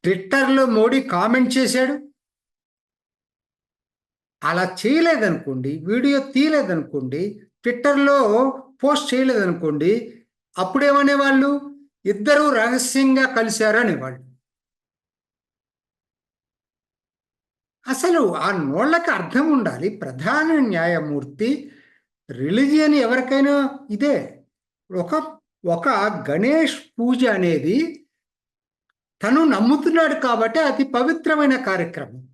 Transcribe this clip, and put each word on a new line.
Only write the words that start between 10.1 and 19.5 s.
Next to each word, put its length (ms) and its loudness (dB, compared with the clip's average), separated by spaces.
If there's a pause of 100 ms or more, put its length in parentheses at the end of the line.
అప్పుడేమనేవాళ్ళు? 1200 2 (280)
ఇద్దరూ 440 2
రహస్యంగా 880 0
కలిశారు 420 0
అనేవాళ్ళు. 540 -4 (3500)
అసలు 480 0
ఆ 160 -2
నోళ్ళకి 600 -2
అర్థం 400 -2